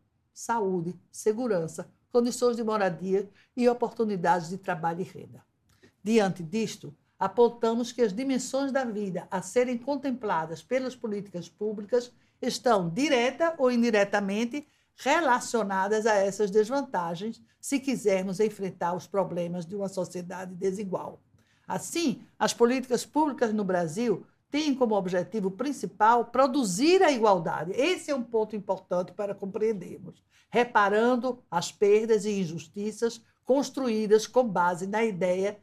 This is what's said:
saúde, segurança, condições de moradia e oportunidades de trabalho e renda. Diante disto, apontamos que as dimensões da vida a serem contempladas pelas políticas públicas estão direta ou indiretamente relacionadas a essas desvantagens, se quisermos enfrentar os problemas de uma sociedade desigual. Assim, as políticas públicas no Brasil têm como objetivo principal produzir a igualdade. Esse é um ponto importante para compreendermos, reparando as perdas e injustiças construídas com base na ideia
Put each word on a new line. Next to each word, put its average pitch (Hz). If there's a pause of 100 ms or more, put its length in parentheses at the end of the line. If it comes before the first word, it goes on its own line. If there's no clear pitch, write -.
(320)
saúde, 185 (140)
segurança, 202 (220)
condições 240
de 233
moradia 196 (260)
e 247
oportunidades 196
de 190
trabalho 170
e -
renda. - (580)
Diante 196
disto, 180 (240)
apontamos 233
que 247
as 208
dimensões 269
da 269
vida 196
a 185
serem 247
contempladas 208
pelas 254
políticas 202
públicas 220 (300)
estão 214
direta 269
ou 254
indiretamente 220 (300)
relacionadas 226
a 220
essas 196
desvantagens, 214 (180)
se 277
quisermos 190
enfrentar 190
os -
problemas 175
de 190
uma 196
sociedade 180
desigual. 190 (460)
Assim, 262 (160)
as 214
políticas 247
públicas 269
no 214
Brasil 180 (260)
têm 294
como 240
objetivo 185
principal 226
produzir 262
a 311
igualdade. 180
Esse 302
é -
um 247
ponto 220
importante 185
para 202
compreendermos, 190 (260)
reparando 240
as 170
perdas 214
e 208
injustiças 202 (240)
construídas 220
com 254
base 180
na 214
ideia 190